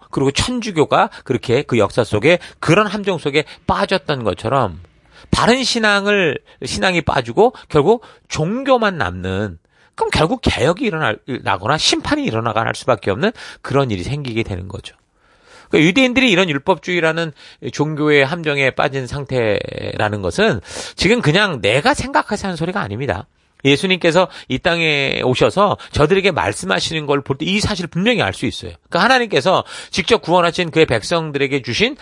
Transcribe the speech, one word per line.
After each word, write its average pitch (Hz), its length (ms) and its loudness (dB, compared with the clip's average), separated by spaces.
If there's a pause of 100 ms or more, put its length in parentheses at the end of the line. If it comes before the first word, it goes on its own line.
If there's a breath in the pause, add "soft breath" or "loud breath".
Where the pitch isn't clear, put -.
(120)
그리고 139 200 0
천주교가 196 800 0 (140 loud breath)
그렇게 123 400 0
그 120 140 -2
역사 107 260 2
속에 127 360 2 (200 loud breath)
그런 202 280 2
함정 196 300 -4
속에 147 260 -2 (240 loud breath)
빠졌던 185 560 -2
것처럼 104 560 -2 (520 soft breath)
바른 240 320 2
신앙을, 202 760 0 (240 soft breath)
신앙이 185 380 0
빠지고 139 520 2 (140 loud breath)
결국 170 360 2 (240 loud breath)
종교만 220 720 0
남는, 92 600 -4 (380 soft breath)
그럼 453 160 -4
결국 180 300 0
개혁이 170 440 0
일어날, 156 320 -2 (260)
나거나 104 340 0
심판이 294 460 -2
일어나갈 113 520 -2
수밖에 - 360 -2
없는 165 200 -2 (300 loud breath)
그런 131 300 0
일이 92 120 -2
생기게 120 400 -4
되는 92 240 -8
거죠. - 280 -16 (720 soft breath)
그러니까 160 200 4
유대인들이 254 400 4
이런 185 180 4
율법주의라는 165 840 -2 (400 loud breath)
종교의 147 500 2
함정에 143 480 0
빠진 135 360 -2
상태라는 110 1120 -2
것은 117 400 0 (340 loud breath)
지금 214 260 2
그냥 165 380 2
내가 131 360 2
생각해서 247 520 -2
하는 180 80 -4
소리가 180 260 -4
아닙니다. 107 440 -6 (400)
예수님께서 170 600 4 (200 loud breath)
이 127 120 -4
땅에 160 640 -2
오셔서 127 540 2 (140 loud breath)
저들에게 180 400 2
말씀하시는 156 760 -2
걸 143 180 0
볼 135 120 -4
때 156 80 -8
이 190 140 -2
사실을 180 300 -4
분명히 196 320 0
알 98 140 0
수 - 100 -6
있어요. 92 260 -8 (180)
그러니까 175 140 2
하나님께서 190 600 2 (260 loud breath)
직접 190 320 0
구원하신 170 500 0
그의 160 140 4
백성들에게 139 760 -2
주신 202 400 -2